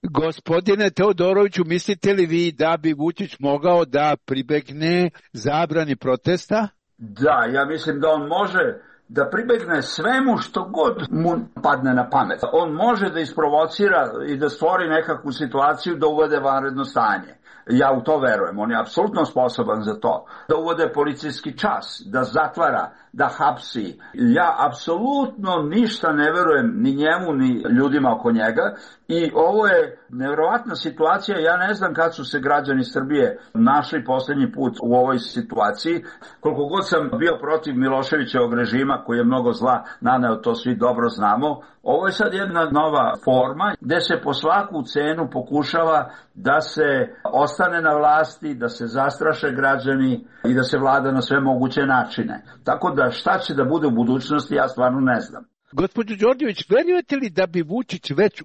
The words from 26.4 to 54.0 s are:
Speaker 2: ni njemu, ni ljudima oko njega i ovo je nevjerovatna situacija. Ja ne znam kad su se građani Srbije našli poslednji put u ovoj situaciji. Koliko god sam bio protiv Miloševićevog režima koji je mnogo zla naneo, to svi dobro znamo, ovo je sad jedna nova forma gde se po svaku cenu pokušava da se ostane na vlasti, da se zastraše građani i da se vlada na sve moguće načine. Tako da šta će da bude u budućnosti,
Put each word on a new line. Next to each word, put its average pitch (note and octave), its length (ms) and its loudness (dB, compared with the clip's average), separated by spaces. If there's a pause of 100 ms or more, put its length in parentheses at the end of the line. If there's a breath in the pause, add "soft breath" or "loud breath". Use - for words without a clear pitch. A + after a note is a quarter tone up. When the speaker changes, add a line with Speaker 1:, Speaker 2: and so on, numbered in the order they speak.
Speaker 2:
ni C3 180 2
njemu, D#3+ 380 0
ni C3 320 0 (140)
ljudima C3+ 400 2
oko A#2+ 140 0
njega A2+ 420 0 (340 loud breath)
i E3 260 0
ovo G3 320 4
je E3 320 2 (100)
nevjerovatna D#3 680 -2
situacija. E3+ 640 -2
Ja E3 180 2
ne F#3+ 180 0
znam F#3 200 -4
kad E3 200 0
su C#3+ 100 -10
se C#3 160 -4
građani C3+ 440 0
Srbije C3+ 540 0 (160 loud breath)
našli C3+ 500 2
poslednji C3 480 0
put B2 300 -2
u A#2+ 120 2
ovoj B2+ 240 4
situaciji. A#2 840 -4 (360 loud breath)
Koliko C#3+ 240 -2
god F#3 240 -4
sam C3+ 300 0
bio E3 220 0
protiv D#3 360 -2
Miloševićevog C3 760 0
režima A#2+ 520 0
koji A#2 120 0
je A#2+ 60 2
mnogo B2 280 2
zla B2+ 320 0 (160 loud breath)
naneo, A#2+ 360 2
to A2+ 180 -2
svi B2 220 -2
dobro A#2 320 0
znamo, A2 520 0 (220 loud breath)
ovo F#3 240 0
je F#3+ 60 0
sad G#3 220 0
jedna F#3 360 -2
nova C#3+ 440 2 (100)
forma C3 560 2
gde D#3 200 0
se E3 240 -2
po C#3+ 100 -2
svaku E3 480 0
cenu D3 500 -2
pokušava D3 800 0 (240 loud breath)
da B2+ 260 2
se C#3 480 0 (160 loud breath)
ostane E3+ 560 0
na D#3 140 2
vlasti, D3+ 600 2
da A#2+ 140 -4
se A#2 180 -8
zastraše C#3 640 -2
građani C3 760 0 (180 loud breath)
i B2 100 2
da C3 80 2
se C3 160 0
vlada C3+ 340 2
na C3 100 0
sve C#3 180 0
moguće C3 460 0
načine. B2+ 560 -2 (220 loud breath)
Tako D3+ 260 -2
da C3+ 200 2
šta F3+ 280 -2
će E3 160 -6
da C3+ 100 0
bude D3+ 220 0
u C3+ 40 2
budućnosti, B2+ 640 0